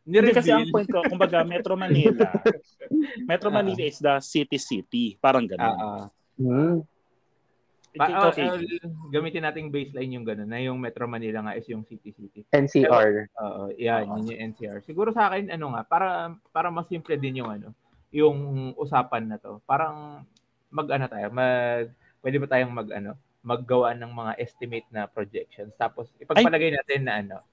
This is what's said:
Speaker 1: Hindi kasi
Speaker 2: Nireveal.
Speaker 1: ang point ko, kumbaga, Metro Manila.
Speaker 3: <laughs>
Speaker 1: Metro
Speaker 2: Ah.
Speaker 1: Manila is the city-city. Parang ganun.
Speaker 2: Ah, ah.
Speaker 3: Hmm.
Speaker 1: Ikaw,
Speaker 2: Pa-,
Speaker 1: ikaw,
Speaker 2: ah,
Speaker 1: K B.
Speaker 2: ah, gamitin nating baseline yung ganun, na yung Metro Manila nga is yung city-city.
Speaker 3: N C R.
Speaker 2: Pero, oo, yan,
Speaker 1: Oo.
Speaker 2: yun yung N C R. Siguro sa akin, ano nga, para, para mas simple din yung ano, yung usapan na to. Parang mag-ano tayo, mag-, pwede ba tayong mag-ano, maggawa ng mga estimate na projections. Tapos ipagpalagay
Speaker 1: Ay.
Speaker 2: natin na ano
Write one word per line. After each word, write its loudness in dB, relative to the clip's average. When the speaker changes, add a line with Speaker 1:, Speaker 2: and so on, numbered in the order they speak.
Speaker 1:
Hindi 6
kasi 6
Speaker 2:
Nireveal. 6
Speaker 1:
ang -6
point 2
ko, 2
kumbaga, 4
Metro -2
Manila. 6
Speaker 3:
<laughs> -2
Speaker 1:
Metro 0
Speaker 2:
Ah. 2
Speaker 1:
Manila -2
is -4
the 6
city-city. -2
Parang 6
ganun. 0
Speaker 2:
Ah, -8
ah. -6
Speaker 3:
Hmm. 2
Speaker 1:
Ikaw, 0
Speaker 2:
Pa-, 2
Speaker 1:
ikaw, 4
Speaker 2:
ah, 0
Speaker 1:
K -2
B. 0
Speaker 2:
ah, -10
gamitin -2
nating -6
baseline -6
yung -8
ganun, -6
na -8
yung -4
Metro -6
Manila -6
nga -6
is -10
yung -10
city-city. -20
Speaker 3:
N 6
C 4
R. 6
Speaker 2:
Pero, -10
oo, -8
yan, -2
Speaker 1:
Oo. -6
Speaker 2:
yun -6
yung -14
N -14
C -12
R. -10
Siguro -4
sa 2
akin, -6
ano -6
nga, -8
para, 2
para -2
mas -6
simple -4
din -4
yung -8
ano, -14
yung 2
usapan -2
na -8
to. -16
Parang -4
mag-ano -2
tayo, -6
mag-, 0
pwede -2
ba -6
tayong 2
mag-ano, -8
maggawa 0
ng -12
mga -8
estimate -10
na -6
projections. -10
Tapos -6
ipagpalagay 2
Speaker 1:
Ay. -2
Speaker 2:
natin -2
na -2
ano -10